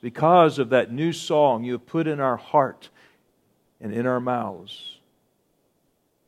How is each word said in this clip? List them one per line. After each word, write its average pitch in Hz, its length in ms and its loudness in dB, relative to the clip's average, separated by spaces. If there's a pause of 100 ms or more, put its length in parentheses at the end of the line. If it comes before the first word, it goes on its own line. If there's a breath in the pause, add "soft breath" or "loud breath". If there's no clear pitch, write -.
because 156 580 4
of 120 100 -2
that 120 220 2
new 156 220 -4
song 143 500 0
you 123 80 -6
have 123 140 -8
put 165 200 -4
in 151 140 -4
our 131 160 -2
heart - 540 -2 (880 soft breath)
and 104 140 -10
in 117 120 -4
our 127 140 0
mouths. 110 800 -8 (1300)